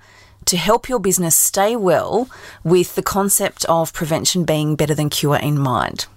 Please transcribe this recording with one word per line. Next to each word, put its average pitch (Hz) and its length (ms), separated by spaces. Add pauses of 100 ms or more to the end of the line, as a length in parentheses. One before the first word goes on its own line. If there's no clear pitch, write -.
(440)
to - 120
help 196 320
your 247 120
business 175 360
stay 208 380
well 185 560 (320)
with 170 320
the 190 80
concept 196 600
of 165 280
prevention 165 520
being 151 320
better 151 180
than 147 160
cure 143 260
in 147 220
mind. 117 480 (100)